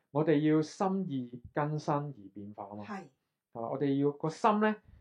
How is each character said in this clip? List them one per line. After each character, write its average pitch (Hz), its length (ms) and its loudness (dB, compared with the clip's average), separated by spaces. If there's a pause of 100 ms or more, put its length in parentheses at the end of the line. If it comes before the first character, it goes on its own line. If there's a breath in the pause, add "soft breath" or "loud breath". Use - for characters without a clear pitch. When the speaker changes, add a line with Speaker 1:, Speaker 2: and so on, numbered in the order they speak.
(100)
Speaker 1:
我 151 160 2
哋 156 260 6
要 156 80 6
心 190 480 0
意 127 220 -4 (240)
更 151 240 -2
新 151 160 0
而 143 200 -2 (200)
變 104 220 -12
化 104 80 -10
啊 101 120 -14
嘛。 104 80 -12
Speaker 2:
係。 104 120 -10 (580)
Speaker 1:
係 117 80 -8
嘛， 117 80 -6
我 135 80 -4
哋 139 240 2
要， 143 100 4
個 156 160 -4
心 208 320 2
咧 214 140 2 (260)